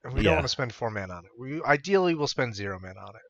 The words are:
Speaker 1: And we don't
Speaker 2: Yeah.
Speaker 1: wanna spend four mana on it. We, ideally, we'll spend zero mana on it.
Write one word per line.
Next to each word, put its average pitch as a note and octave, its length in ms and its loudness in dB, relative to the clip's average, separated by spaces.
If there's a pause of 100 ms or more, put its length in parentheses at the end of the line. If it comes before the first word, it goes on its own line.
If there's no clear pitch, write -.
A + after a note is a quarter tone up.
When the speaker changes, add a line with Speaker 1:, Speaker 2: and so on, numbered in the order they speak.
Speaker 1:
And C3 120 -10
we A#2 80 4
don't F#2+ 100 8
Speaker 2:
Yeah. E2 40 6
Speaker 1:
wanna B2 120 2
spend B2 260 -2
four A#2 160 -4
mana F#2+ 240 -6
on F2 120 -14
it. - 120 -20
We, C#3 240 -8
ideally, E3+ 520 4
we'll D3 120 0
spend B2 280 -2
zero G2 260 -6
mana F#2 200 -16
on G2+ 160 -16
it. - 140 -20